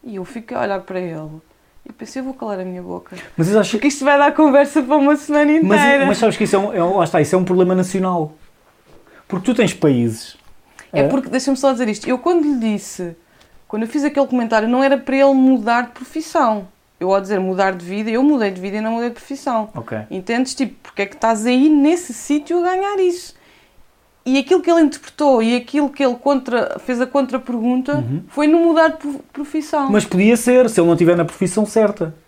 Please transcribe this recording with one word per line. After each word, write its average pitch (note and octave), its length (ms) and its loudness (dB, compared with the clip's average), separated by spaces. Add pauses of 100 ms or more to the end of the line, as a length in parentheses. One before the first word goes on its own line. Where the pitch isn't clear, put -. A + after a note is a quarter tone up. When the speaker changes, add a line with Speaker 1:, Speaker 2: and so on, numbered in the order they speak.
Speaker 1:
E G#3+ 120 -14
eu F#3 100 -10
fiquei A#3 320 -14
a A#3+ 40 -2
olhar G3+ 200 -4
para F#3 180 -12
ele D#3 420 -10 (440)
e - 60 -20
pensei, A3+ 300 -14
"Eu - 20 -10
vou C4 100 -10
calar G#3+ 280 -10
a - 40 -8
minha F3+ 160 -12
boca." F3+ 360 -14 (180)
Speaker 2:
Mas E3 160 0
eu G#3+ 80 4
acho G3 120 0
Speaker 1:
Porque A#3 180 0
isto C4+ 160 -4
vai C#4+ 120 4
dar C#4+ 160 4
conversa C#4+ 480 4
para C4 140 0
uma D4 220 4
semana D4 340 0 (100)
Speaker 2:
Mas, G#3 200 4
Speaker 1:
inteira. C#4 240 4
Speaker 2:
mas G3+ 120 0
sabes A3 200 2
que G#3+ 80 0
isso F3 100 0
é F#3+ 40 4
um, G3+ 140 -4
é F3+ 100 0
um, F3+ 140 0
lá F3 60 2
está, E3 160 0
isso D3+ 160 2
é - 20 4
um F#3 60 2
problema F3+ 320 2
nacional. F#3 580 -2 (920)
Porque F#3 180 -6
tu B3+ 100 0
tens A3 180 2
países A#2+ 640 0 (540)
Speaker 1:
É - 100 0
Speaker 2:
É. D3 60 4
Speaker 1:
porque, C4 220 -2
deixa-me C4 280 -2
só C4+ 140 0
dizer A#3 180 -2
isto, G#3+ 200 -6
eu B3+ 80 0
quando E4+ 280 0
lhe D4 100 0
disse, G3+ 600 -6 (520)
quando G#3+ 160 -6
eu A3+ 60 -6
fiz C#4+ 140 -2
aquele C#4+ 220 0
comentário, A3+ 420 0
não B3 160 2
era C#4 140 2
para C#4 200 -4
ele C#4 160 4
mudar B3 500 2
de A#3+ 80 -10
profissão. B3+ 760 -4 (320)
Eu, F#3 140 0
ao G3 80 2
dizer F#3+ 180 -4
mudar F#3+ 360 0
de F3 100 -14
vida, G#3 240 -6
eu A#3 140 0
mudei C4+ 280 2
de F#3 80 -12
vida G3 180 -8
e G#3+ 40 -4
não A3 120 -4
mudei A#3 160 -4
de A#3 60 -12
profissão. A#3+ 600 -6
Speaker 2:
Ok. A2 220 -10 (120)
Speaker 1:
Entendes? A#3 460 -4
Tipo, B3+ 260 -4
porque - 220 -8
é - 20 -2
que G3 100 -18
estás A3+ 300 -2
aí B3+ 240 4
nesse D4+ 440 2
sítio D4 460 -4
a E4+ 40 -2
ganhar F#4+ 360 -2
isso? F4+ 360 -2 (920)
E C4 140 2
aquilo D4+ 220 2
que - 80 -2
ele E4+ 120 4
interpretou C#4 640 2
e A#3 120 2
aquilo C#4 340 -2
que - 140 -4
ele B3 120 0
contra-, C4 640 -2
fez B3 200 -6
a B3+ 80 0
contrapergunta B3+ 880 -2
Speaker 2:
Uhum. C3+ 300 -4
Speaker 1:
foi D4+ 200 -2
não E4 180 4
mudar D#4+ 240 4
de D#4+ 80 -6
prof-, C#4+ 220 -10 (120)
profissão. D4 600 -4
Speaker 2:
Mas G#3 140 2
podia G#3 300 2
ser, B3 340 4
se A3+ 100 0
ele E3+ 80 4
não E3+ 80 4
estiver E3+ 200 4
na E3+ 80 0
profissão G3 440 -2
certa. G#3 460 -2 (140)